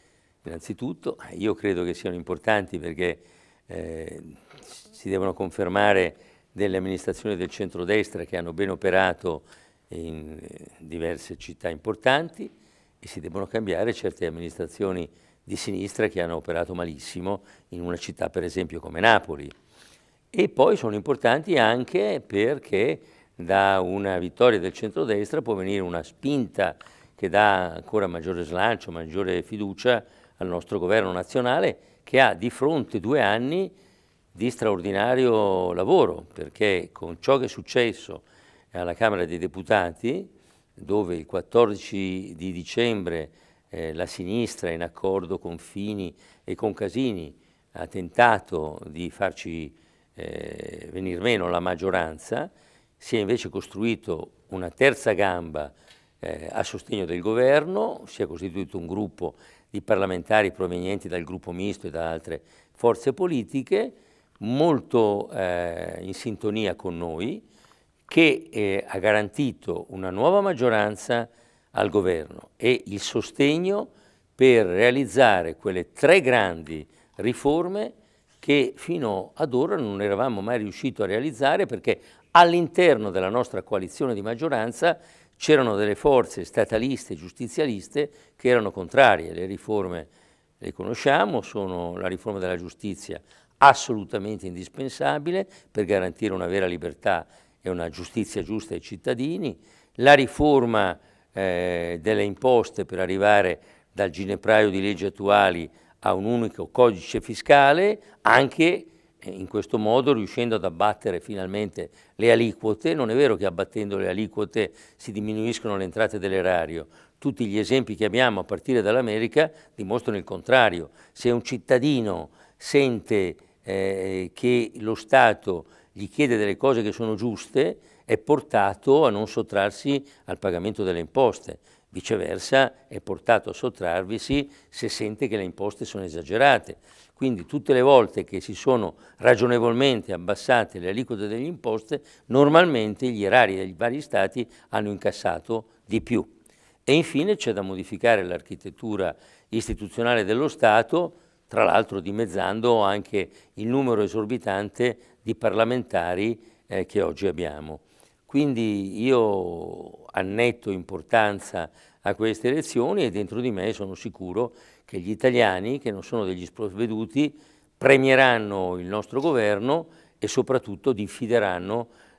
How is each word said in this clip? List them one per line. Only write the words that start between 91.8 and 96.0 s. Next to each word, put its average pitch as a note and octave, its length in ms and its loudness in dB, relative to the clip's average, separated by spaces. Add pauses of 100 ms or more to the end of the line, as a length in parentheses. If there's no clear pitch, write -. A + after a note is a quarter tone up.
la F#2 100 -4
riforma G2 320 -6
della F2+ 160 -2
giustizia F2 640 -10 (360)
assolutamente G#2+ 920 4
indispensabile C#3+ 1000 -4 (240)
per G#2+ 140 -2
garantire F#2+ 500 0